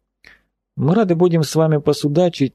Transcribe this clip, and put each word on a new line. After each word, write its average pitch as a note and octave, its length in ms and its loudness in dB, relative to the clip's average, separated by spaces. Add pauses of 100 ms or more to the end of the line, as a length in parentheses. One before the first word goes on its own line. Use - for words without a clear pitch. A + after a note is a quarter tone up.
(760)
мы C3+ 180 0
рады G3 200 0
будем E3 280 2
с - 120 -6
вами D#3 240 2
посудачить, D3 760 -2